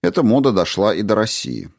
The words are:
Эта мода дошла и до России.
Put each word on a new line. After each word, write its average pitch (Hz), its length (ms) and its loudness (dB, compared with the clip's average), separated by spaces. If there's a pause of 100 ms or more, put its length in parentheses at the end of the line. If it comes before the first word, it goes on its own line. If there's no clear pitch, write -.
Эта - 220 0
мода 127 300 4
дошла 95 420 0
и 95 60 -4
до 104 140 0
России. 67 640 -4